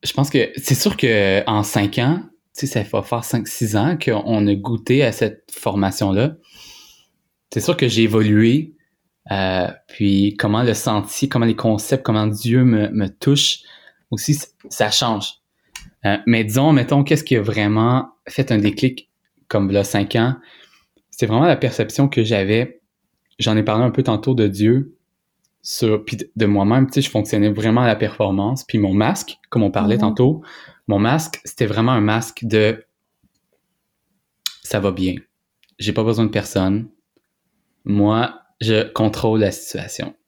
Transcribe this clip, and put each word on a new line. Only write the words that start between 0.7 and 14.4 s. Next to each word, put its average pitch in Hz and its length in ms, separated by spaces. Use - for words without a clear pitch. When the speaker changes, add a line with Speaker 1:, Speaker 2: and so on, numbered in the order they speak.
Speaker 1:
sûr 208 200
que 101 520
en 107 160
cinq 101 340
ans, 147 220
tu 139 100
sais, 117 180
ça - 120
va 101 60
faire 117 220
cinq, 110 240
six 107 280
ans 151 260
qu'on 107 440
a 101 80
goûté 117 500
à 113 80
cette - 380
formation-là. 101 880
C'est 117 80
sûr 131 160
que 131 120
j'ai 113 160
évolué, 110 680
euh, 92 340
puis 101 500
comment 107 240
le 117 120
senti, 110 540
comment 123 160
les 113 120
concepts, 110 480
comment 107 240
Dieu 113 360
me, 107 260
me 104 180
touche - 520
aussi, 135 240
c-, 147 120